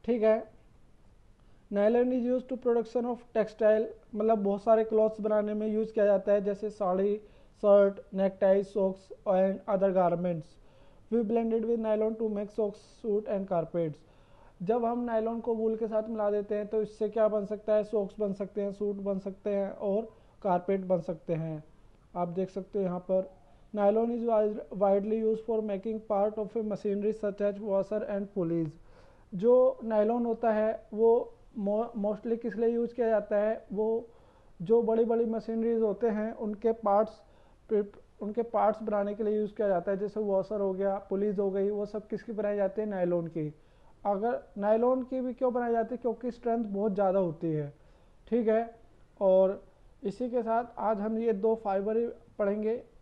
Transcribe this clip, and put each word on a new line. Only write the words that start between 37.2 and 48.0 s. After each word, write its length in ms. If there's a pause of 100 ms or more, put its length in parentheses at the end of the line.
उनके 220
parts 400
बनाने 320
के 80
लिए 160
यूज़ 160
किया 140
जाता 220
है, 80
जैसे 220
washer 400
हो 120
गया, 240 (140)
pulleys 280
हो 120
गई, 200
वो 160
सब 200
किसकी 260
बनाई 240
जाती 240
है? 80
nylon 380
की। 280 (520)
अगर 360 (160)
nylon 440
की 180
भी 140
क्यों 180
बनाई 200
जाती 220
है? 40
क्योंकि 320
strength 340
बहुत 300
ज़्यादा 240
होती 340
है। 200 (560)